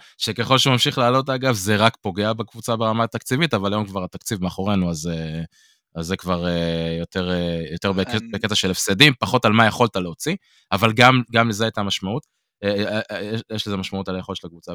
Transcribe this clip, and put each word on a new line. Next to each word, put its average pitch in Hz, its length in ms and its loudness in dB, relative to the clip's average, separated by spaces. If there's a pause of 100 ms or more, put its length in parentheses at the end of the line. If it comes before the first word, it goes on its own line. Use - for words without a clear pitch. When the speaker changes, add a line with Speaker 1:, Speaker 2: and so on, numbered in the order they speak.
(180)
Speaker 1:
שככל 113 400 0
שהוא 131 160 4
ממשיך 123 240 2
לעלות, 131 320 2
אגב, 131 240 0
זה 104 220 0
רק 107 260 4
פוגע 104 320 -2
בקבוצה 113 420 -4
ברמה 113 280 0
התקציבית, 127 500 -2
אבל 98 200 0
היום 107 120 0
כבר 95 180 -6
התקציב 92 400 -6
מאחורינו, 92 460 0
אז, 80 180 -4
אה, 80 340 -4 (540)
אז 82 100 -6
זה 95 120 -2
כבר, 87 300 -2
אה, 82 520 0
יותר, 90 320 -4
אה, 87 300 -2 (100)
יותר 92 200 -2
בק-, 92 160 -2
Speaker 2:
אני 110 240 -4
Speaker 1:
בקטע 101 240 -4
של 92 160 0
הפסדים, 104 480 4
פחות 113 260 0
על 107 80 6
מה 113 120 6
יכולת 110 300 2
להוציא, 92 400 -4 (360)
אבל 110 220 2
גם, 123 280 6 (100)
גם 117 180 4
לזה 107 160 0
הייתה 110 180 -4
משמעות, 101 420 -4 (380)
אה, 101 60 0
אה, 104 320 -2 (100)
אה, 95 120 -6
יש, 110 180 -4 (100)
יש 107 160 -6
לזה 101 100 -4
משמעות 95 320 -6
על 92 60 -4
היכולת 92 220 -8
של 90 100 -12
הקבוצה. 85 280 -14